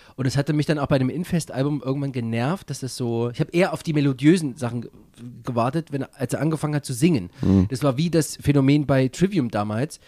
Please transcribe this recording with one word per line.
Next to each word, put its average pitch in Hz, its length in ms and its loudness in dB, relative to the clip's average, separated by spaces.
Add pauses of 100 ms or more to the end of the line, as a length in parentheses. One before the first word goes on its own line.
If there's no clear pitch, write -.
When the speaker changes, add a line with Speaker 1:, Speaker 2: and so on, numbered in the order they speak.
(160)
Speaker 1:
Und 127 100 -2
es 131 100 -2
hatte 143 160 0
mich 147 140 0
dann 151 140 0
auch 135 80 -2
bei 143 100 4
dem 131 100 0
Infest-Album 147 760 -2
irgendwann 139 300 -4
genervt, 120 560 -2
dass 139 140 -10
es 131 140 -8
so, 117 340 -2
ich 120 100 -4
hab - 140 -4
eher 170 180 2
auf 156 120 -6
die 165 100 -2
melodiösen 143 640 4
Sachen 120 260 -4
ge-, - 80 -14 (540)
gewartet, 131 480 -2
wenn, 135 100 -4
als - 320 -6
er 107 60 -2
angefangen 151 340 -2
hat 147 100 -2
zu - 80 -8
singen. 123 380 2 (100)
Speaker 2:
Mhm. 95 300 4
Speaker 1:
Das 131 140 -6
war 131 120 2
wie 165 140 0
das 156 260 0
Phänomen 139 480 4
bei 131 240 2
Trivium 175 420 0
damals. 107 580 -4